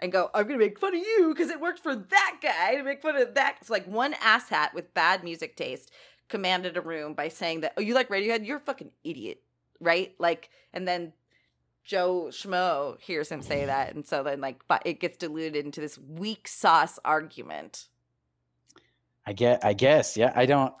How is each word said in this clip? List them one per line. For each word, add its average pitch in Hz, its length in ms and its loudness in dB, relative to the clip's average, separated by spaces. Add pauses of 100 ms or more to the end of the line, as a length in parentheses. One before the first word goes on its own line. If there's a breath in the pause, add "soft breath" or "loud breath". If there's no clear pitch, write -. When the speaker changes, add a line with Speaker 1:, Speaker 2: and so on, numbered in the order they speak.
Speaker 1:
and 180 120 -2
go, 185 200 2
"I'm 208 140 2
gonna 269 120 -2
make 208 200 2
fun 381 160 0
of 339 100 -2
you 392 320 4
'cause 320 140 0
it 311 100 -8
worked 339 200 -4
for 285 160 -4
that 370 440 0
guy 208 360 0
to 285 80 -4
make 277 180 -6
fun 311 140 -2
of 247 180 2
that." 269 260 2
It's - 100 -18
like 196 160 -2
one 233 280 -2
asshat 208 580 2
with - 220 -10
bad 175 300 2
music 165 320 -10
taste 127 340 -8 (380 soft breath)
commanded 185 480 -2
a 180 40 0
room 156 340 -8
by 147 140 -4
saying 165 340 -6
that, 151 140 -2
"Oh, - 40 -4
you 214 140 -2
like 254 140 2
Radiohead? 208 380 -2
You're 277 120 -6
a - 20 -10
fucking 254 320 -10 (100)
idiot," 127 400 -12 (380)
right? 170 400 0
Like, 170 300 0 (220 soft breath)
and 185 140 -8
then 175 260 -4 (720)
Joe 180 480 0
Schmo 175 720 -2
hears 156 320 -6
him 143 100 -10
say 143 220 -2
that, 135 320 -2
and 147 100 -12
so 143 160 -2
then, 143 180 -4
like, 135 280 -10
but - 180 2
it 165 140 -4
gets 170 160 -4
diluted 160 400 -6 (100)
into 147 140 -10
this 151 180 -10
weak 165 480 -10
sauce 165 580 4
argument. 147 840 -4 (1400 soft breath)
Speaker 2:
I 104 60 -8
get, 120 320 4
I 104 100 4
guess, 131 420 4
yeah. 117 180 4
I 123 120 6
don't, 135 340 4